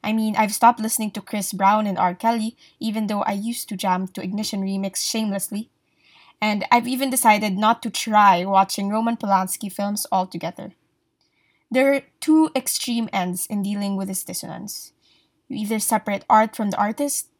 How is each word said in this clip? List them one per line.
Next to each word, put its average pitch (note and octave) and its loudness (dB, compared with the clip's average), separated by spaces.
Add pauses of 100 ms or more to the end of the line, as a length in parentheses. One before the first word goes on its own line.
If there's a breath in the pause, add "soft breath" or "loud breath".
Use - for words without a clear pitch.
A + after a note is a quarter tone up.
I G#3+ -2
mean, A3 0
I've G#3+ 2
stopped A#3 6
listening A3 -2
to G#3 -8
Chris - -6
Brown G3+ 4
and F#3+ -2
R. F3+ 2
Kelly, A3+ -2 (220 soft breath)
even A3 -2
though G3+ -2
I - -2
used A3 -6
to G3+ -6
jam F#3 -2
to - -10
Ignition G3+ -4
Remix G3 -4
shamelessly. G#3 -4 (720 soft breath)
And G#3 -2
I've A#3+ 4
even C4 -2
decided G#3+ 2
not A3 2
to A3+ -4
try G3+ 4
watching G3 2
Roman A3+ -2
Polanski F#3+ 0
films G3+ -4
altogether. F#3+ -4 (960)
There C#4 4
are C#4 2 (180)
two D#4 4
extreme A#3 -2
ends F3+ -2
in G#3 -4
dealing G3+ -2
with F#3+ -4
this F#3+ -6
dissonance. - -12 (540)
You - -8
either G#3+ -2
separate G#3 -2
art A3 4
from G#3 -2
the - -4
artist A3+ -2 (120)